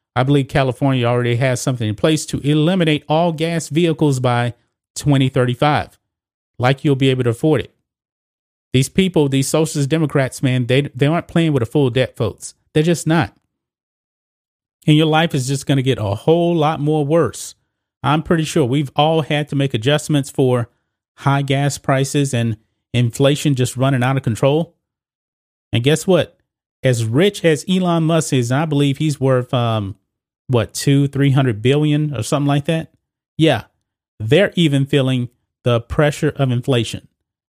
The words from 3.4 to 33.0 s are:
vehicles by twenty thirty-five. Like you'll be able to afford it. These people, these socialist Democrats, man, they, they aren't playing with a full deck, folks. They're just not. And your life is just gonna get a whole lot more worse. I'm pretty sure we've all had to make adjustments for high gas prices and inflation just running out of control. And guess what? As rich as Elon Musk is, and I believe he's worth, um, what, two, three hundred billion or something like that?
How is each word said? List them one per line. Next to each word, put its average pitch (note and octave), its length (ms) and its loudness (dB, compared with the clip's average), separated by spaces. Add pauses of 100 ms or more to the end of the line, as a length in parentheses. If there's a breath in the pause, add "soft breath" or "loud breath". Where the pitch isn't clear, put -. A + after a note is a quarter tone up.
vehicles D3+ 520 0
by A#2+ 340 0 (400)
twenty C#3 340 2
thirty-five. B2 720 0 (580)
Like C3 280 0
you'll C#3+ 100 2
be C3+ 140 2
able B2+ 160 0
to A#2+ 60 2
afford C#3+ 320 0
it. - 120 -16 (1000)
These C3+ 160 2
people, F3+ 400 0
these C3+ 200 0
socialist D#3 400 0
Democrats, D3 540 -2
man, B2+ 240 0
they, B2+ 160 2 (120)
they C#3 120 0
aren't D#3+ 220 -2
playing E3 240 0
with C3+ 100 0
a A#2 40 0
full C#3 240 0
deck, A#2+ 260 -2
folks. - 380 -6 (180)
They're D3+ 100 2
just E3+ 240 0
not. D#3 300 0 (1500)
And D3+ 100 6
your D#3 100 4
life D#3+ 280 0
is C3 140 -2
just C#3 180 -4
gonna C3+ 160 0
get B2+ 160 0
a G2+ 160 -2
whole E3+ 400 2
lot D#3 240 0
more D3+ 260 0
worse. D3 520 -2 (460)
I'm D3 200 0
pretty D#3+ 220 0
sure D3+ 200 0
we've C3+ 300 -2
all D#3+ 280 2
had D3 260 -4
to D3 80 -6
make C#3 180 -2
adjustments C#3+ 560 -2
for B2 400 0 (480)
high C#3 240 0
gas C#3 360 -2
prices C#3 540 -2
and A#2 240 -2 (360)
inflation C3+ 640 0
just B2 200 -2
running C3 280 0
out C3+ 120 0
of C3 60 -2
control. C#3+ 540 -2 (960)
And A#2+ 100 -2
guess D3 240 0
what? F3 320 0 (460)
As A#2+ 200 0
rich E3+ 400 0
as D#3 240 2
Elon F3+ 360 0
Musk D#3+ 280 0
is, B2 200 0
and C3+ 80 0
I E3 40 -2
believe C#3+ 340 0
he's D3+ 200 -2
worth, C3 340 0
um, A2+ 440 -2 (520)
what, A#2 260 0
two, C#3 340 2
three C#3 220 0
hundred B2+ 320 0
billion D3 520 0
or A2+ 80 -6
something C#3+ 240 -2
like C#3+ 200 0
that? D#3+ 260 -4 (460)